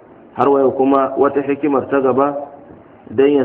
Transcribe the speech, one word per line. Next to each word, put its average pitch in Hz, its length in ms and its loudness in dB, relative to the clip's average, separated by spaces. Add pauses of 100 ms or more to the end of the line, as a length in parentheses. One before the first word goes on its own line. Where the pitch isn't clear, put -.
(340)
har 131 140 0
wayo 139 240 2
kuma 135 460 0
wata 139 240 0
hikimar 139 480 -2
ta 139 100 0
gaba, 135 480 -2 (640)
don 135 200 2
ya 139 140 2